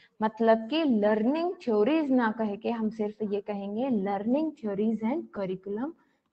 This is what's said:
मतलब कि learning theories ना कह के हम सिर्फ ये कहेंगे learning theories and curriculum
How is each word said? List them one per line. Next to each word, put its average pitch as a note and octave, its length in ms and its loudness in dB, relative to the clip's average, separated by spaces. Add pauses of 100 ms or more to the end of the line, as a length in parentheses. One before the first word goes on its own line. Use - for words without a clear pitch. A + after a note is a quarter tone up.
(220)
मतलब A3+ 480 4
कि D#4+ 140 2
learning A#3+ 680 2
theories C4 580 2
ना A#3+ 200 4
कह G#3+ 240 -4
के A3 160 -4
हम A3 180 -2
सिर्फ G#3 440 -4
ये G3+ 80 -2
कहेंगे G#3 480 -4
learning A3 600 0 (120)
theories A3 500 -2
and E4+ 100 -4 (160)
curriculum G3+ 520 -6 (420)